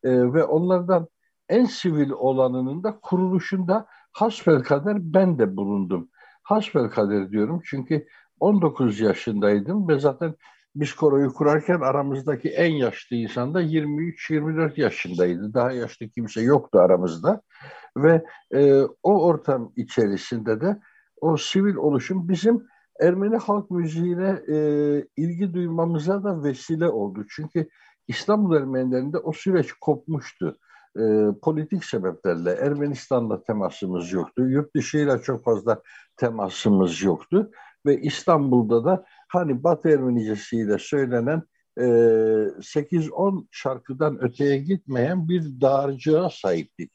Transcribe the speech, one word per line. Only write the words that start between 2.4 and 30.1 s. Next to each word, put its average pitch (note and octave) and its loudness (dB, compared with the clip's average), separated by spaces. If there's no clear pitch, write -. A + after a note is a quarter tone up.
da G#3+ -6
kuruluşunda F#3 -2
hasbelkader F3 0
ben F3 2
de F#2+ 2
bulundum. G2 -2
Hasbelkader A2 0
diyorum A2+ -2
çünkü C#3+ -4
on G3 4
dokuz B2+ 0
yaşındaydım G#2 0
ve D3+ 2
zaten D3 -2
biz C#3+ -4
koroyu C#3 2
kurarken D3+ 2
aramızdaki C3+ -2
en E3 2
yaşlı B2 -2
insan A#2+ -4
da F3+ 0
yirmi D#3 -2
üç, - -10
yirmi D#3 -2
dört D#3+ -2
yaşındaydı. F2+ -2
Daha B2 2
yaşlı A#2 -10
kimse A2 -6
yoktu C3+ 4
aramızda. F2+ 4
Ve, D#3+ 6
e, C#3 6
o F#3 4
ortam C#3 0
içerisinde A2 -2
de G3+ -2
o D#3 2
sivil G3 0
oluşum E3 -2
bizim G#3+ 2
Ermeni G3 2
halk G#3 -4
müziğine, F3 -2
e, D3+ 0
ilgi E3+ -4
duymamıza E3+ -2
da F3+ -4
vesile D#3 -2
oldu. G#2 -4
Çünkü D#3 -6
İstanbul G3+ 0
Ermenilerinde C3 -2
o D#3+ -4
süreç F3+ 0
kopmuştu. - -4